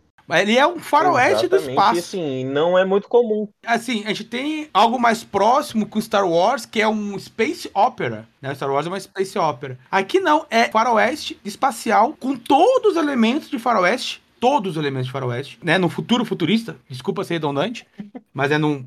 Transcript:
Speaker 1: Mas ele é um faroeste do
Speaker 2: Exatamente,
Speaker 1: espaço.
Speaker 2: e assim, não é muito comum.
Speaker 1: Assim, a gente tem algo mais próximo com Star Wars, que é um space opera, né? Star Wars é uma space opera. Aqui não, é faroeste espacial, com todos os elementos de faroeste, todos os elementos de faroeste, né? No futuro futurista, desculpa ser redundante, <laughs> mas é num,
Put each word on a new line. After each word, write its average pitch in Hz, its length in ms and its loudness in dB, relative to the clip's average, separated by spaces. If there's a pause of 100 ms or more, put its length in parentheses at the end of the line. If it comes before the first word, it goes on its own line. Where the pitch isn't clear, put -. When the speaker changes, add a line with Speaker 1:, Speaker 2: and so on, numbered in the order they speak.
(280)
Speaker 1:
Mas 165 140 2
ele 208 160 2
é 269 80 4
um 339 140 -2
faroeste 311 680 2
do 370 80 0
Speaker 2:
Exatamente, 320 140 0
Speaker 1:
espaço. 139 260 2
Speaker 2:
e 175 40 0
assim, 151 460 -4
não 147 300 2
é 185 80 4
muito 196 240 0
comum. 214 400 0 (160)
Speaker 1:
Assim, 233 420 -4
a - 20 -8
gente 214 160 -4
tem 302 500 -6
algo 226 260 4
mais - 240 0
próximo 220 600 0
com - 160 -4
Star 202 260 0
Wars, 202 380 2
que - 160 -4
é 214 60 2
um 208 320 -4
space - 560 -6
opera, 127 520 -2 (140)
né? 135 140 -8
Star 139 160 -4
Wars 143 160 0
é - 20 -6
uma 190 100 -6
space 190 380 -6
opera. 139 400 -4 (140)
Aqui 202 280 0
não, 311 300 2
é 226 140 2
faroeste 233 800 0
espacial, 226 760 0
com 262 160 -4
todos 381 580 4
os 320 40 0
elementos 277 540 0
de 269 80 -6
faroeste, 220 680 0 (120)
todos 233 340 0
os 156 60 -6
elementos 135 300 -4
de 127 40 -10
faroeste, 127 520 -6
né? 170 140 2
No 175 120 2
futuro 226 360 -2
futurista, 175 500 -2 (140)
desculpa 185 340 -6
ser 170 120 -6
redundante, 151 520 -4 (100)
<laughs> 208 160 -18 (200)
mas 139 180 -2
é 151 60 2
num, 147 300 -2